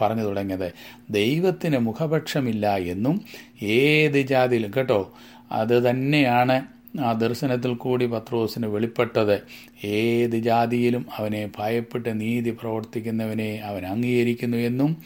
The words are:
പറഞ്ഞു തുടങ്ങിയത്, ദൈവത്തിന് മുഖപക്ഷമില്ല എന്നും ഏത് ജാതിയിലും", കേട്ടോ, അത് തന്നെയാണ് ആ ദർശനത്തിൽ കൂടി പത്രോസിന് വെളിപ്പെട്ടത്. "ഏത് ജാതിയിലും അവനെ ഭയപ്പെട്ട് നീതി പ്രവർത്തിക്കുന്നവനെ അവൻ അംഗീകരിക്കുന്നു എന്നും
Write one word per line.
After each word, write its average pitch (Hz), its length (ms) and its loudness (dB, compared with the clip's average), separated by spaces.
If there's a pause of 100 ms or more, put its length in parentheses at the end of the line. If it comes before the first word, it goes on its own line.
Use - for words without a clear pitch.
പറഞ്ഞു 110 220 0
തുടങ്ങിയത്, 95 500 -2 (380)
ദൈവത്തിന് 147 680 2
മുഖപക്ഷമില്ല 117 1000 0
എന്നും 98 440 -2 (420)
ഏത് 139 580 4
ജാതിയിലും", 127 560 2
കേട്ടോ, 120 360 2 (400)
അത് 120 380 4
തന്നെയാണ് 127 680 2 (420)
ആ 117 120 2
ദർശനത്തിൽ 120 640 0
കൂടി 123 320 0
പത്രോസിന് 113 600 -2
വെളിപ്പെട്ടത്. 110 680 0 (480)
"ഏത് 117 520 2
ജാതിയിലും 117 680 2 (100)
അവനെ 107 420 -4
ഭയപ്പെട്ട് 113 640 -4
നീതി 117 300 -2
പ്രവർത്തിക്കുന്നവനെ 110 1000 -4 (140)
അവൻ 98 220 -8
അംഗീകരിക്കുന്നു 120 680 0
എന്നും 127 500 0